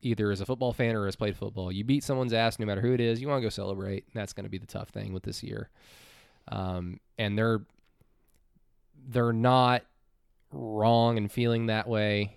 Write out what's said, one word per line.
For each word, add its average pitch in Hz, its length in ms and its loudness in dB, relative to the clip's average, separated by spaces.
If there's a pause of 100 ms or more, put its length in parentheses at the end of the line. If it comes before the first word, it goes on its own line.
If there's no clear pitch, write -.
either 110 300 0
is 98 80 -2
a 98 60 -6
football 123 260 -2
fan 117 240 0
or 101 100 0
has 95 100 -2
played 104 200 -2
football. 101 340 -6
You 98 140 -4
beat 139 200 2
someone's 131 280 -2
ass, 113 260 2
no 110 80 -4
matter 101 140 0
who 120 140 2
it 123 60 2
is, 117 200 0
you 135 80 -6
wanna 139 140 0
go 110 80 -2
celebrate. 98 560 -6
And - 80 -18
that's 104 180 -8
gonna 101 160 -12
be 98 100 -8
the 107 80 -14
tough 101 240 -10
thing 104 220 -8
with 92 100 -6
this - 200 -8
year. 104 260 -8 (800)
Um, 92 520 -6 (180)
and 104 200 0
they're, 110 240 2 (1500)
they're 120 240 2
not 123 520 4 (680)
wrong 117 640 4
in 104 120 0
feeling 117 380 0
that 110 220 0
way, 104 480 0